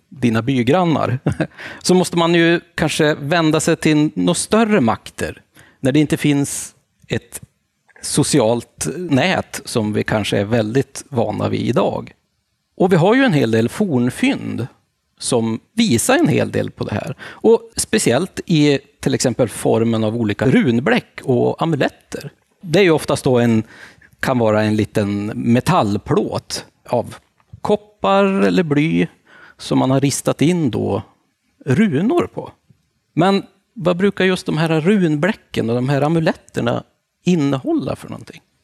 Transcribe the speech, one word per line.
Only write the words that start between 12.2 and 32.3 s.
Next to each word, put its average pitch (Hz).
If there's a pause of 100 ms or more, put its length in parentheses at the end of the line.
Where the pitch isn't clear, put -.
Och 180
vi 190
har 185
ju 269
en 254
hel 127
del 113
fornfynd 123 (520)
som 113 (120)
visar 220
en 339
hel 110
del 107
på -
det -
här. 117
Och -
speciellt -
i 147 (220)
till 135
exempel 120
formen 113
av 107
olika 107
runbläck 170
och 123
amuletter. - (300)
Det 170
är 208
ju 180
oftast 147
då 127
en 117 (640)
kan 127
vara 107
en 107
liten 101
metallplåt 120 (220)
av 120 (460)
koppar 196
eller 196
bly 165 (520)
som -
man 131
har 135
ristat -
in 160
då 104 (600)
runor 190